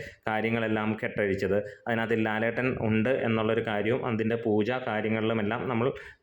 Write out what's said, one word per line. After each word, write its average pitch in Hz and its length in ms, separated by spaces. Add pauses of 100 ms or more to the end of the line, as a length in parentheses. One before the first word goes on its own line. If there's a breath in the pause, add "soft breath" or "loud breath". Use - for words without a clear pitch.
(260 loud breath)
കാര്യങ്ങളെല്ലാം 110 760
കെട്ടഴിച്ചത്. 101 540 (320 loud breath)
അതിനകത്ത് 113 380
ലാലേട്ടൻ 117 540
ഉണ്ട് 110 280
എന്നുള്ളൊരു 113 580
കാര്യവും 110 400
അതിൻ്റെ 113 300
പൂജ 107 340
കാര്യങ്ങളിലുമെല്ലാം 110 960
നമ്മൾ, 123 240 (300 loud breath)